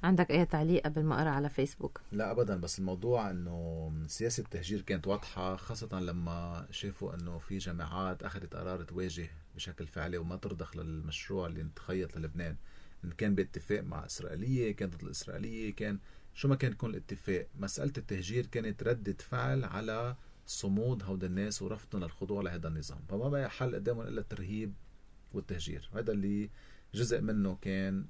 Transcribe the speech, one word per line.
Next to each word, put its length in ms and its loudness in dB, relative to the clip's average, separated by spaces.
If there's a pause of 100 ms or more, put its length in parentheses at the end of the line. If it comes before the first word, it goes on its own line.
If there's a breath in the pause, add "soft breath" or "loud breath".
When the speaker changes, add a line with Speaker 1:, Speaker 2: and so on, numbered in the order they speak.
Speaker 1:
عندك 280 8
أي 140 10
تعليق 400 6
قبل 200 4
ما 140 6
أقرأ 120 6
على 180 4
فيسبوك؟ 520 0 (120)
Speaker 2:
لا 180 0
أبدا، 260 4
بس 220 -2
الموضوع 520 2
إنه 600 -2 (140)
سياسة 360 0
التهجير 380 -2
كانت 260 0
واضحة، 500 0
خاصة 440 -4
لما 680 -2
شافوا 440 -6
إنه 240 -4
في 200 -4
جماعات 640 -2
أخذت 340 -6
قرار 260 -4
تواجه 460 -4 (280)
بشكل 300 -6
فعلي 320 -2
وما 180 -2
ترضخ 400 -4
للمشروع 680 -2
اللي 140 -4
انتخيط 560 -2
للبنان، 400 -2 (480 soft breath)
إن 60 -2
كان 240 2
باتفاق 460 2
مع 260 -4
إسرائيلية، 680 0
كانت 200 0
ضد 60 -8
الإسرائيلية، 720 -4
كان 240 0 (360 soft breath)
شو 140 2
ما 60 8
كان 180 2
يكون 180 -2
الاتفاق. 560 -2 (140)
مسألة 380 -2
التهجير 480 -2
كانت 360 -2
ردة 360 2
فعل 460 2
على 520 -2 (300 soft breath)
صمود 560 2
هود 220 0
الناس 380 0
ورفضهم 420 -2
للخضوع 380 -2
لهذا 260 -2
النظام، 300 -4 (100)
فما 200 2
بقى 220 2
حل 240 0
قدامهم 320 0
إلا 140 -2
الترهيب 520 -2 (600)
والتهجير. 640 -4
هذا 180 2
اللي 380 2 (440 soft breath)
جزء 260 4
منه 400 4
كان 500 2